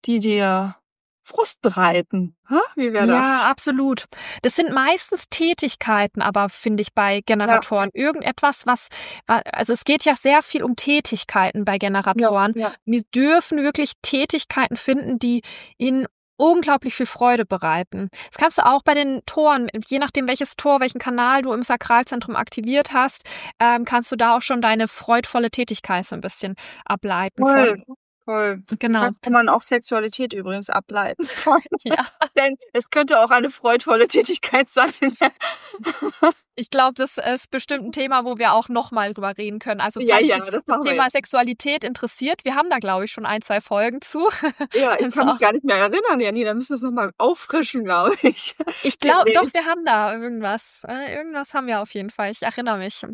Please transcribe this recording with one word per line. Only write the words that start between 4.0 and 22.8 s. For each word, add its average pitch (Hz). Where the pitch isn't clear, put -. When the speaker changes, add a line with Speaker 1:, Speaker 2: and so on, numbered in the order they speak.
Speaker 2:
Das -
sind 320
meistens 302
Tätigkeiten, 226
aber 202
finde 214
ich -
bei 202
Generatoren 208
Speaker 1:
Ja. 262
Speaker 2:
irgendetwas, 285
was, 247
wa-, -
also -
es 240
geht 294
ja 285
sehr 285
viel -
um 247
Tätigkeiten 214
bei 196
Generatoren. 202
Speaker 1:
Ja, 220
ja. -
Speaker 2:
Die 226
dürfen 302
wirklich 285
Tätigkeiten 269
finden, 262
die 240
ihnen 262
unglaublich 302
viel 254
Freude 240
bereiten. 185
Das -
kannst 320
du -
auch 269
bei 294
den 277
Toren, 294
je 269
nachdem, 277
welches 262
Tor, 285
welchen 254
Kanal 247
du 262
im 240
Sakralzentrum 240
aktiviert 247